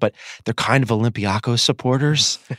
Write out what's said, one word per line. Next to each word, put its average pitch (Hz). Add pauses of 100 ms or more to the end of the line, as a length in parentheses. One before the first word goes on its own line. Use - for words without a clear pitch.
but 107 (300)
they're 92
kind 131
of 110
Olympiacos 110
supporters. 135 (180)